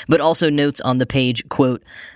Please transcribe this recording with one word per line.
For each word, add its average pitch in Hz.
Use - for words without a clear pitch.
but 151
also 160
notes 143
on 127
the 127
page, 123
quote, 127